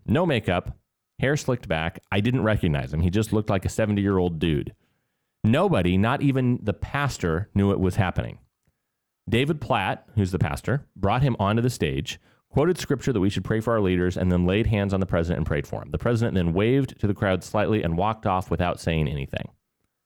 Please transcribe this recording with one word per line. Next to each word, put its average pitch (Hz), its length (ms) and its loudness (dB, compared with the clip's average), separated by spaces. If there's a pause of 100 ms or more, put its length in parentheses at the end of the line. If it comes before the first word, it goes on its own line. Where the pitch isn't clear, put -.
No 160 200 2
makeup, 104 500 -2 (420)
hair 139 180 0
slicked 127 300 -4
back. 82 320 -4 (140)
I 104 80 2
didn't 123 240 0
recognize 82 480 0
him. 76 80 -2
He 90 100 2
just 107 220 0
looked 107 180 0
like 98 140 0
a 95 60 -2
seventy-year-old 98 680 0
dude. 76 360 0 (680)
Nobody, 110 540 2
not 113 260 2
even 127 400 2
the 101 120 -2
pastor, 104 800 -4
knew 98 180 4
it - 80 0
was 92 160 0
happening. 64 420 -2 (920)
David 143 320 0
Platt, 107 540 -2
who's 95 160 0
the 92 80 -2
pastor, 104 480 -2 (100)
brought 101 260 0
him 131 160 2
onto 104 220 2
the 123 80 0
stage, 73 500 -4 (300)
quoted 170 300 2
scripture - 340 -2
that 104 80 0
we 95 80 4
should 95 160 -2
pray 110 160 -2
for 117 140 0
our 110 60 2
leaders, 90 360 2
and 90 160 2
then 90 140 4
laid 101 220 2
hands 101 260 0
on 95 60 0
the 92 60 0
president 85 320 0
and 78 80 -2
prayed 71 200 -4
for - 160 -8
him. - 80 -14
The - 80 -4
president 117 360 0
then 85 200 2
waved 123 460 0
to 107 60 0
the 101 60 2
crowd 92 320 0
slightly 104 380 0
and 82 160 0
walked 107 260 -2
off 92 260 0
without 87 300 0
saying 80 260 0
anything. 67 440 -6 (560)